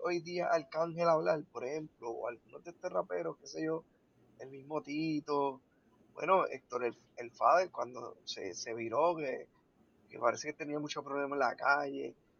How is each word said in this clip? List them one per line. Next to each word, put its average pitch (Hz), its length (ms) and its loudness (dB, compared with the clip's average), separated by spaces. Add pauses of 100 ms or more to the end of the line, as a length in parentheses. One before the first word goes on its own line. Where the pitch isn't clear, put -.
hoy 175 160 2
día 175 260 -2
a 170 80 4
Arcángel 165 540 2
hablar, 160 420 4
por 123 140 -6
ejemplo, 147 440 -6
o 113 200 -4
algunos 120 340 -14
de 170 80 -12
estos 180 200 -8
raperos, 175 460 -2
qué 135 100 -20
sé 156 180 -4
yo, 160 180 -2 (560)
el 131 100 -12
mismo 139 320 -6
Tito, 147 800 0 (540)
bueno, 175 340 4
Héctor 123 380 -4
el, 113 120 -2 (200)
el 120 140 -10
Father, 165 380 6
cuando 123 540 -8
se, - 300 -8
se 117 200 -8
viró, 123 440 2
que, 135 300 -4 (600)
que - 100 -16
parece 117 280 0
que 151 60 -4
tenía 147 260 -4
muchos 147 240 -4
problemas 139 300 -2
en 139 60 0
la 127 180 2
calle, 139 580 0 (240)